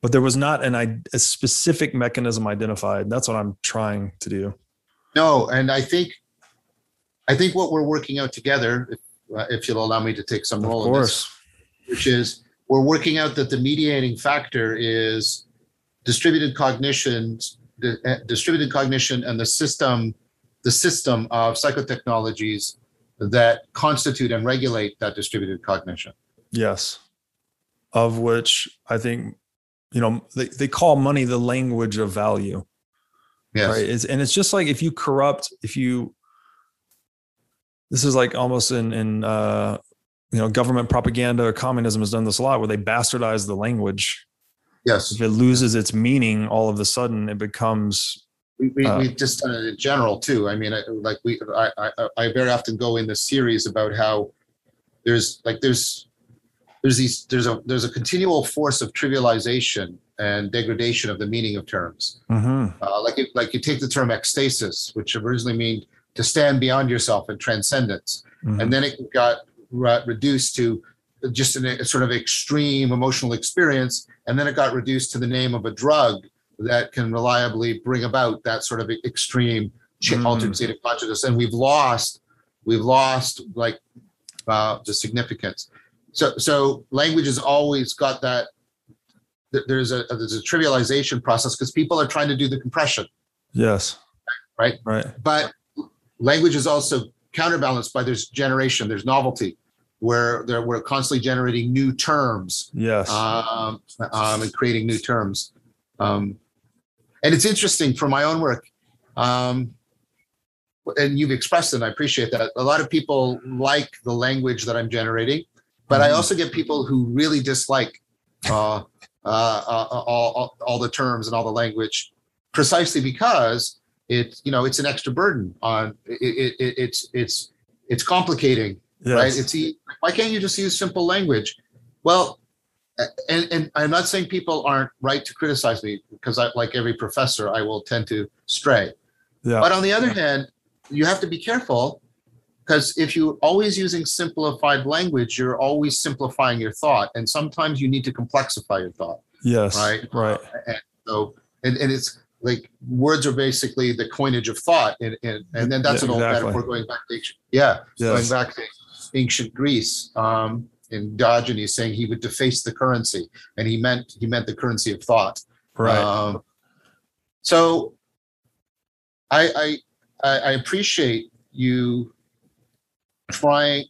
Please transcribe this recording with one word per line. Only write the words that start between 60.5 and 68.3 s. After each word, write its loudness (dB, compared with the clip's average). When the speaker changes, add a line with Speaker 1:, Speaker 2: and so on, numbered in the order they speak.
Speaker 2:
degradation -2
of -6
the -4
meaning -2
of -8
terms. -8
Speaker 1:
Mm-hmm. 0
Speaker 2:
Uh, -2
like, 0
it, -2
like -2
you -2
take -2
the -4
term 0
ecstasis, -2
which -6
originally -2
meant -2
to -4
stand 4
beyond 2
yourself 0
in -8
transcendence. -2